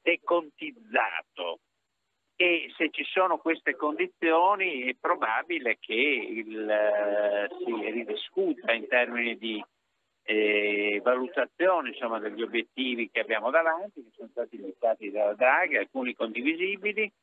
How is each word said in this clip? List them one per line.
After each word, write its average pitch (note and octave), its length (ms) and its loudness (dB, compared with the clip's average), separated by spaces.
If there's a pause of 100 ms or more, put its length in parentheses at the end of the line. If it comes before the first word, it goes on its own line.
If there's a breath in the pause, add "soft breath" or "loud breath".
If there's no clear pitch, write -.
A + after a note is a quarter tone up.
decontizzato A#2 1600 -2 (760)
e E3 420 0
se D#3 140 0
ci D3 140 -6
sono F3+ 320 2
queste D#3 380 0
condizioni E3+ 1120 2
è B2+ 100 -4
probabile C3+ 800 0
che - 140 -6
il, A2 760 -2
eh, G#2 800 2 (140)
si - 280 -2
ridiscuta F#3+ 840 -2
in A#2 140 -4
termini A#2+ 500 0
di, G#2+ 260 -6 (600)
eh, G#2 800 2
valutazione, C3 840 0
insomma, A2+ 300 -6
degli G#2+ 220 -6
obiettivi A#2 680 -4
che A2+ 120 -2
abbiamo A2 300 0
davanti, E3 520 0
che A2 120 -20
sono - 140 -16
stati A#2 280 -8
indicati G#2 540 -2
da G#2 220 0
Draghi, C3 440 2
alcuni B2 360 -2
condivisibili. F#3 1000 -4 (120)